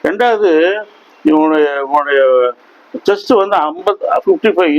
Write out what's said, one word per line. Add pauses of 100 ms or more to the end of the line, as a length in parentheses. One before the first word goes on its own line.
ரெண்டாவது, (800)
இவனுடைய, (180)
இவனுடைய (880)
செஸ்ட்
வந்து (100)
ஐம்பது, (260)
ஃபிஃப்டி
ஃபைவ்